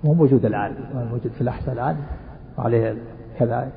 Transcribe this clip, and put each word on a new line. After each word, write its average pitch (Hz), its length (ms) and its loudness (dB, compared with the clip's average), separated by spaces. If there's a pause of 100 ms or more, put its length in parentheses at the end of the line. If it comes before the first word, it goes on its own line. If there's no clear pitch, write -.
مو 151 100 6
موجود 135 320 6
الآن، 104 260 0 (240)
موجود 120 360 -4
في - 100 -6
الأحساء 123 320 -2
الآن 131 220 -2 (640)
عليه 113 380 2 (440)
كذا 120 380 2